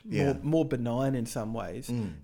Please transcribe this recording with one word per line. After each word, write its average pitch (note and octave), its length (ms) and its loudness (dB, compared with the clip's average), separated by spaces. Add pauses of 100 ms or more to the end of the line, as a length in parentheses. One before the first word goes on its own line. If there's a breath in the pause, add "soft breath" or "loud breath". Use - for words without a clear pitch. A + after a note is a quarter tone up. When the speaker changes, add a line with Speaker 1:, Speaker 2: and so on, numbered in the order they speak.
Speaker 1:
Yeah. C#3+ 260 2
Speaker 2:
more, C3 80 -6
more D#3 220 4
benign B2+ 520 0
in A2+ 100 0
some A2 260 -4
ways, F#2+ 360 -6
Speaker 1:
Mm. A2 360 -2